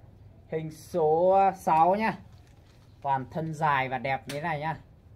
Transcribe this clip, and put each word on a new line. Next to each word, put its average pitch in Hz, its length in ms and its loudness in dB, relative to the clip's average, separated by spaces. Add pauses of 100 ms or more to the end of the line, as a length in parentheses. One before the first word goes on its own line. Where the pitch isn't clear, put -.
(480)
hình 160 220 -8
số, 160 580 0
à, 196 240 4
sáu 175 420 2
nhá. 214 240 -2 (840)
Toàn 135 280 -2
thân 160 240 -8
dài 143 340 0
và 131 100 -6
đẹp 135 300 -6
như 139 60 -10
thế 147 60 -8
này 156 200 -6
nhá. 156 160 -6 (400)